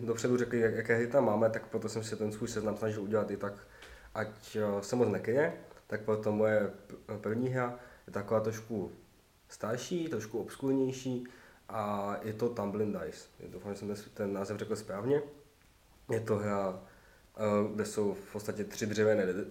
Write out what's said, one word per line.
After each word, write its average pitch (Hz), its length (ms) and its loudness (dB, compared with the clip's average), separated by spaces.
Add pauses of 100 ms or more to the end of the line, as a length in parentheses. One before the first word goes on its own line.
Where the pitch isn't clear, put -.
dopředu 117 340 2
řekli, 120 220 2
jak-, 110 160 4
jaké 113 200 2
hry 117 120 4
tam 127 180 6
máme, 110 240 6
tak 110 180 -2
proto 107 220 -4
jsem 110 140 -4
si 110 120 -6
ten 107 160 -2
svůj 113 160 -4
seznam 107 300 -2
snažil 107 260 -2
udělat 101 280 2
i 101 60 -2
tak, 101 160 -4 (600)
ať, 110 400 -6
eh, 101 280 2
se - 120 -2
moc 120 140 6
nekryje. 113 440 2 (340)
Tak 107 140 -4
proto 107 300 2
moje 107 400 4 (340)
p-, 107 120 -6
první 110 320 0
hra 123 300 0 (280)
je - 60 -12
taková 107 260 2
trošku 110 520 -2 (580)
starší, 127 600 -4
trošku 110 300 -4
obskurnější 131 880 0 (420)
a 101 520 -2
je 107 120 -6
to 120 160 0
Tumbling 104 560 -2
Dice. - 220 -10 (120)
Já 92 120 -12
doufám, 98 220 -8
že 98 60 -8
jsem 107 80 -6
ten 101 100 -4
s-, - 160 -14
ten 101 200 -2
název 101 240 -2
řekl 107 180 -4
správně. 120 460 0 (880)
Je 113 100 0
to 110 180 0
hra, 101 420 0 (580)
eh, 107 40 -8 (340)
kde 104 100 0
jsou 104 280 0
v - 180 -12
podstatě 104 320 -4
tři - 220 -4
dřevěné 107 400 6
de-, 92 260 0